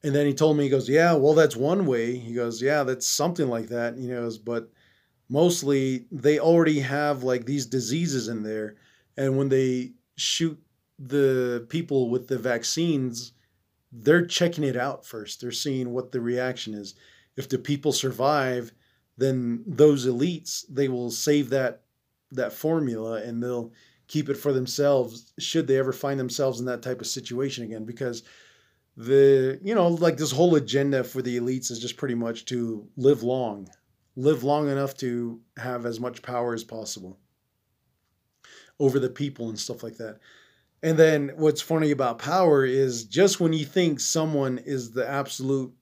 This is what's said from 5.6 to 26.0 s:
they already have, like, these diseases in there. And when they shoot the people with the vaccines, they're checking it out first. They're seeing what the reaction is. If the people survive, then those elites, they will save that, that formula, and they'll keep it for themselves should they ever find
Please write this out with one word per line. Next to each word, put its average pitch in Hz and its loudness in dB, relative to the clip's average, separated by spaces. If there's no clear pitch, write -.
they 147 2
already 165 6
have, 139 -2
like, 123 0
these 135 -2
diseases 131 -2
in 113 -6
there. 107 -6
And 135 0
when 139 0
they 127 2
shoot - -2
the 127 0
people 139 0
with 120 -2
the 131 -2
vaccines, 127 -2
they're 147 4
checking 170 -2
it 131 -2
out 127 -6
first. 104 -14
They're 123 -8
seeing 127 -4
what 127 -6
the 127 -4
reaction 123 -4
is. 101 -12
If - -10
the 127 -2
people 143 -2
survive, 127 0
then 123 -2
those 143 4
elites, 147 -2
they 139 -2
will 123 -4
save 147 0
that, 131 -2
that 123 -4
formula, 117 -2
and 117 -6
they'll 120 -6
keep 151 -4
it 139 -2
for 143 -2
themselves 127 0
should 160 -2
they 131 4
ever 135 0
find 139 -4